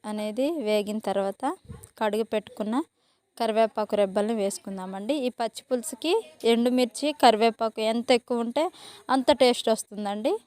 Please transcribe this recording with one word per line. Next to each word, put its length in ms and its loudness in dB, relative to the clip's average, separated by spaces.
అనేది 340 -4
వేగిన 400 0
తర్వాత 380 -2
కడుగు 320 0
పెట్టుకున్న 420 -4
కరివేపాకు 640 0
రెబ్బల్ని 400 0
వేసుకుందామండి. 760 -6
ఈ 20 0
పచ్చి 300 -6
పులుసుకి 440 -4
ఎండుమిర్చి, 560 0
కరివేపాకు 580 4
ఎంత 160 -4
ఎక్కువ 260 -4
ఉంటే 200 0
అంత 120 2
టేస్ట్ 320 4
వస్తుందండి. 600 -4